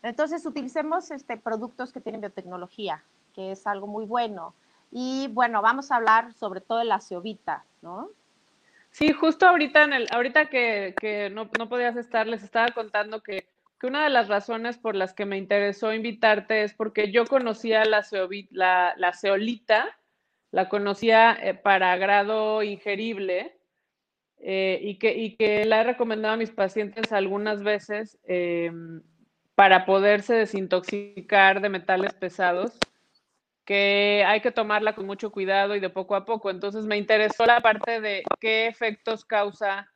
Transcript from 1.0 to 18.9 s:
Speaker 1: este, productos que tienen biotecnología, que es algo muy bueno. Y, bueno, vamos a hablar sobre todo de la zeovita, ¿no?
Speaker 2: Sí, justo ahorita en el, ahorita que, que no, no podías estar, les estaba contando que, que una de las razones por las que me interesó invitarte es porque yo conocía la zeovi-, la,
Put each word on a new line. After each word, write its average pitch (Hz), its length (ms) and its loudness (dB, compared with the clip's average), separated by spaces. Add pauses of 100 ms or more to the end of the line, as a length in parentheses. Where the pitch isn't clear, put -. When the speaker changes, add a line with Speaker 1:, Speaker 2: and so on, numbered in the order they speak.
Speaker 1:
este, 262 280 -10
productos 233 540 -8
que 262 80 -14
tienen 214 200 -10
biotecnología, 180 800 -10 (320)
que 190 180 -10
es 190 140 -10
algo 202 200 -6
muy 208 180 -8
bueno. 214 500 -6 (360)
Y, 262 420 -6
bueno, 233 300 0
vamos 262 280 2
a 269 60 2
hablar 226 380 2
sobre 185 260 -8
todo 226 180 -4
de 233 60 -2
la 214 160 0
zeovita, 185 640 -10 (160)
¿no? 196 300 -14 (800)
Speaker 2:
Sí, 302 220 0
justo 320 360 4
ahorita 302 340 6
en 294 120 4
el, 240 180 0
ahorita 247 380 2
que, 214 500 0
que 208 300 -4
no, 220 180 -10 (100)
no 226 120 -10
podías 240 260 -2
estar, 233 320 -4
les 220 160 -8
estaba 226 280 0
contando 214 500 -6
que, 190 260 -12 (320)
que 254 60 -8
una 285 180 -2
de 302 60 2
las 233 180 4
razones 226 480 -4
por 220 180 -6
las 190 200 -4
que 208 100 -6
me 196 140 -6
interesó 202 560 -2
invitarte 214 680 0
es 208 120 -4
porque 214 360 -4
yo 233 160 2
conocía 226 600 0
la 214 160 2
zeovi-, 196 500 -6
la, 180 460 2